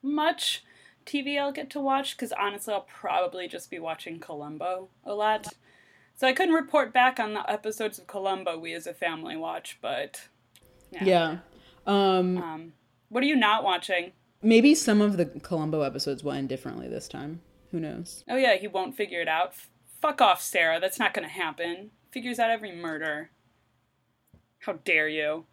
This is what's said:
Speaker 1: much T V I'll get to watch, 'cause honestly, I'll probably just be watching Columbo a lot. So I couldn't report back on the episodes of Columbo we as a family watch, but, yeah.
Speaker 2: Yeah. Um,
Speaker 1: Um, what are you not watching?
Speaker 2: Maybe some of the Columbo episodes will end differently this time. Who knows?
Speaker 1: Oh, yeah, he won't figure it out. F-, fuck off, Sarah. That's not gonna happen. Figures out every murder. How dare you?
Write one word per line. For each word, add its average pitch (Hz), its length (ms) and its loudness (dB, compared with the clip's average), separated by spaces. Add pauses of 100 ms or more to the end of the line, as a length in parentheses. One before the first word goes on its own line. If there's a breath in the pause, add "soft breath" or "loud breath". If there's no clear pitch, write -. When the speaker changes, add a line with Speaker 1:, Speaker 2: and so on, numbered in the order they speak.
Speaker 1:
much 302 600 0 (420 soft breath)
T 285 160 -4
V 285 160 -2
I'll 285 160 0
get 294 180 -8
to 302 80 -8
watch, 269 380 0
'cause 220 160 -6
honestly, 202 400 -4
I'll 202 80 -2
probably 180 680 -2
just 170 220 -12
be 175 100 -10
watching 165 400 -10
Columbo 160 720 -8 (160)
a 208 80 -6
lot. 214 340 0 (680 soft breath)
So 262 120 2
I 262 60 6
couldn't 330 220 4
report 294 360 2
back 254 280 4
on 214 140 -2
the - 160 -4
episodes 214 500 -4
of 180 80 -20
Columbo 190 500 -4
we 165 160 -8
as 170 140 -10
a 175 60 -10
family 160 440 -6
watch, 165 440 -8
but, 131 460 -6 (640)
yeah. 185 140 -6
Speaker 2:
Yeah. 170 320 4 (480 soft breath)
Um, 185 520 4
Speaker 1:
Um, 165 360 -10 (360)
what 240 140 0
are 285 40 4
you 302 100 4
not 220 260 4
watching? 180 480 0 (300)
Speaker 2:
Maybe 226 340 8
some 214 260 4
of 208 140 4
the 175 100 4
Columbo 156 580 -2
episodes 139 400 -4
will 143 100 -4
end 135 160 -4
differently 127 400 -8
this 113 180 -8
time. 160 340 -12 (300)
Who 170 80 -4
knows? - 480 -10
Speaker 1:
Oh, 240 80 -2
yeah, 254 200 6
he 190 120 -4
won't 185 300 -4
figure 180 240 -4
it 165 80 -2
out. 165 200 0
F-, - 200 -20 (320)
fuck 294 200 2
off, 196 200 6
Sarah. 165 400 2
That's 185 180 -2
not 214 140 2
gonna 160 160 -4
happen. 175 640 -6 (200)
Figures 240 280 -6
out 226 100 4
every 214 220 -2
murder. 160 580 -6 (1300)
How 202 140 -6 (120)
dare 156 220 2
you? 156 440 -2